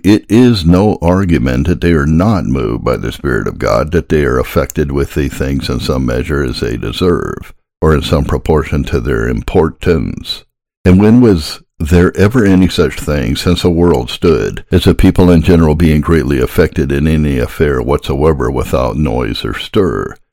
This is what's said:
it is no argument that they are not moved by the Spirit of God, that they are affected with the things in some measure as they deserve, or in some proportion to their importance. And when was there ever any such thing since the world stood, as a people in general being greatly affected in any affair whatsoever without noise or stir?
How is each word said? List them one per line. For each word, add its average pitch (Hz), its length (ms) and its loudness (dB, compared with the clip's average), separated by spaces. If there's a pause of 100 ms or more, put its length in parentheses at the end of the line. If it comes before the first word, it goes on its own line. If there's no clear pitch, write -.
it 101 240 4
is 113 360 4
no 90 380 2
argument 78 640 0
that 87 140 -2
they 85 140 2
are 71 120 0
not 85 380 2
moved 60 400 -4
by 60 120 0
the 53 140 -8
Spirit 53 380 -4
of 50 100 -8
God, - 320 -2
that 82 180 -2
they 76 160 2
are 64 140 0
affected 69 540 -4
with 69 220 -4
the 71 140 -2
things 67 400 -4
in 62 120 -4
some 65 260 -4
measure 65 380 -4
as 60 160 -6
they 58 160 -4
deserve, 80 760 -4 (300)
or 78 100 2
in 71 100 2
some 71 240 -2
proportion 71 580 -2
to - 160 -4
their 58 260 -4
importance. 69 1160 -2 (400)
And 92 160 6
when 110 200 6
was 98 400 2 (220)
there 85 320 2
ever 107 300 2
any 95 240 4
such 76 320 -2
thing 69 340 -4
since 90 280 -2
the 90 80 2
world 82 400 2
stood, 64 600 -2
as 90 160 2
a 92 80 4
people 90 360 4
in 85 100 4
general 82 340 4
being 78 280 2
greatly 71 360 0
affected 69 540 0
in 71 160 0
any 76 300 0
affair 65 420 -2
whatsoever 67 680 -2
without 62 480 -2
noise 60 480 -4
or 52 120 -6
stir? 57 560 -2 (180)